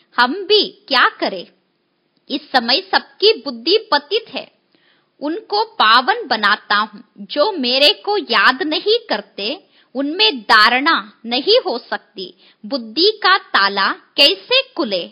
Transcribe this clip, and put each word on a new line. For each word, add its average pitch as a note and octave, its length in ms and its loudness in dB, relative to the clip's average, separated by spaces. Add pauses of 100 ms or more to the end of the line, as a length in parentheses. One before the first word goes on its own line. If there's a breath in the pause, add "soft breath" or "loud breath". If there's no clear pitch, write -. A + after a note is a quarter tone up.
(200)
"हम B3 140 2
भी F#4+ 540 -2
क्या C4+ 220 4
करें, G3 380 -8 (840)
इस C#4 120 -8 (100)
समय B3+ 300 0
सबकी F#4 520 0
बुद्धि C#4 580 -4
पतित E4+ 420 -4
है, - 180 -12 (720)
उनको G#4 420 -4
पावन C#4 640 2
बनाता G#3+ 480 -2
हूँ। G#3 280 -4 (140)
जो D4 340 -2
मेरे C4+ 420 0
को G#4 240 -4
याद B3 460 2
नहीं F#4+ 360 0 (100)
करते, G#3 580 -8 (280 soft breath)
उनमें D4 460 -2
धारणा A#3 840 2
नहीं B3+ 400 0
हो C4 120 -4
सकती। - 560 -12 (320 soft breath)
बुद्धि C4+ 580 -2
का F#4+ 140 4
ताला G3+ 540 0
कैसे F#4+ 720 0
खुले? G#3 500 -4